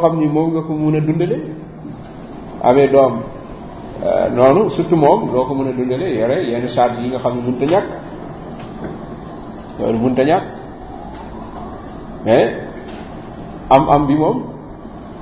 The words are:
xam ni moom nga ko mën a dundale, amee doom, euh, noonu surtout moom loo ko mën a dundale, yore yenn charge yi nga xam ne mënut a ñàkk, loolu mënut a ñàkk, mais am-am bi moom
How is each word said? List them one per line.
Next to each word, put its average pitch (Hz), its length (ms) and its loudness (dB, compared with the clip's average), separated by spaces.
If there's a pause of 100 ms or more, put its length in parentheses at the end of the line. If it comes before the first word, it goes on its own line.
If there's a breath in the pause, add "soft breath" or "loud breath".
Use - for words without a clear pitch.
xam 165 180 4
ni 151 80 4
moom 156 260 2
nga 160 80 0
ko 160 120 -4
mën 151 240 2
a - 20 2
dundale, 170 380 2 (1200)
amee 131 280 6
doom, 127 320 6 (840)
euh, 92 320 2
noonu 143 340 6
surtout 165 280 2
moom 160 360 4
loo 127 120 2
ko 143 100 -4
mën 135 140 0
a - 20 0
dundale, 127 420 -2
yore 123 300 2
yenn 120 240 -2
charge 120 320 2
yi 120 100 -4
nga 127 100 -2
xam 123 180 0
ne 120 40 -4
mënut 123 200 -2
a 139 40 2
ñàkk, 175 240 2 (1900)
loolu 113 200 0
mënut 127 200 2
a 131 40 4
ñàkk, 170 200 4 (1800)
mais 117 260 6 (1160)
am-am 147 380 6
bi 139 80 4
moom 165 280 2 (800)